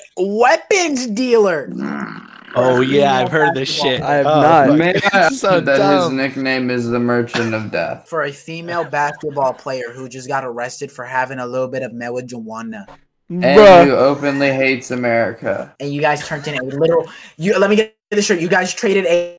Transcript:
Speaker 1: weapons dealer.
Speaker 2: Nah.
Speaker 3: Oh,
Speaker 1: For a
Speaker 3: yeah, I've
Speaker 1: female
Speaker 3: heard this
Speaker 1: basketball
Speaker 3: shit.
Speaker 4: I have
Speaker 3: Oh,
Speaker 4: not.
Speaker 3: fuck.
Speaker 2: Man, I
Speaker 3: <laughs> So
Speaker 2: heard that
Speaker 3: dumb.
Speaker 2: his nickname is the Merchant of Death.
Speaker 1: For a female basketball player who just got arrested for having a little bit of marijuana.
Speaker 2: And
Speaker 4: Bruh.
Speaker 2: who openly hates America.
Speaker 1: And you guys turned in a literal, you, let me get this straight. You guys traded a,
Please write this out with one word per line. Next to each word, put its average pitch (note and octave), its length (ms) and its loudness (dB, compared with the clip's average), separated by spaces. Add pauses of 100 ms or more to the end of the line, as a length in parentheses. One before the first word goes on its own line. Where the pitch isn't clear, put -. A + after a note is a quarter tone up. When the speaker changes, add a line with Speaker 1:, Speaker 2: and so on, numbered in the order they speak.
(160)
Speaker 1:
weapons C4 920 0
dealer. G#3 600 0
Speaker 2:
Nah. G#2+ 540 -10 (340)
Speaker 3:
Oh, B2+ 220 4
Speaker 1:
For B2+ 60 4
a - 20 2
Speaker 3:
yeah, C#3 300 2
I've B2+ 140 0
Speaker 1:
female D#3 180 2
Speaker 3:
heard C3 80 0
this C3 140 -4
Speaker 1:
basketball D3 220 -2
Speaker 3:
shit. B2 100 -2
Speaker 4:
I C#3+ 140 -2
have C#3+ 120 2
Speaker 3:
Oh, D3+ 140 4
Speaker 4:
not. D3+ 280 6
Speaker 3:
fuck. D3 80 4
Speaker 2:
Man, F3 180 2 (160)
I F#3 180 4
Speaker 3:
<laughs> - 40 -2
So G3 160 -2
Speaker 2:
heard E3+ 160 2
that C#3 140 2
Speaker 3:
dumb. G3 240 4
Speaker 2:
his E3 80 -2
nickname C3 580 -4
is A#2+ 180 -2
the A#2+ 120 -2
Merchant A#2+ 540 -2
of A2 180 -6
Death. - 360 -6
Speaker 1:
For D#3 160 -4
a C#3+ 80 -6
female E3+ 540 -8
basketball C#3+ 680 -2
player B2+ 400 -10
who C3 140 -14
just B2+ 220 -14
got C3+ 160 -4
arrested B2 440 -8
for B2+ 140 -14
having C3 360 -4
a B2 80 -8
little B2+ 200 -4
bit C3 160 -8
of A#2+ 80 -10
marijuana. A#2 920 -10 (440)
Speaker 2:
And F3+ 140 -4
Speaker 4:
Bruh. F3+ 440 10
Speaker 2:
who C#3 80 2
openly C#3 560 0
hates C3 400 -2
America. A#2 880 -4
Speaker 1:
And C#3+ 100 -6
you C#3+ 80 -6
guys D3 260 -2
turned D3 220 -8
in D3 120 -6
a B2+ 40 -8
literal, D#3 460 0 (280)
you, F#3 220 0
let G3+ 120 2
me G#3+ 40 4
get A3 220 -2 (140)
this G#3 140 0
straight. G3 140 0
You E3 100 -2
guys F#3 240 0
traded G3 340 0
a, F3 320 0